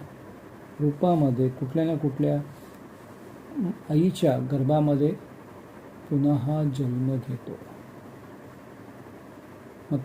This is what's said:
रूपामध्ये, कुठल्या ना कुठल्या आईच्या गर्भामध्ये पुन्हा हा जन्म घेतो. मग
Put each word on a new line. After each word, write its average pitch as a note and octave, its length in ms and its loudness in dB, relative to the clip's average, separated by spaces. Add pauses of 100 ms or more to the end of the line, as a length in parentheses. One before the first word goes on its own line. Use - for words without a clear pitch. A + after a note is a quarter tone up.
(800)
रूपामध्ये, D3 680 4
कुठल्या C#3 360 0
ना D#3+ 100 2
कुठल्या D3 460 2 (1500)
आईच्या D#3 480 4 (140)
गर्भामध्ये D3 580 4 (1000)
पुन्हा C#3+ 260 4
हा D3 280 0
जन्म C3 520 0
घेतो. B2+ 360 -6 (2500)
मग D3 140 2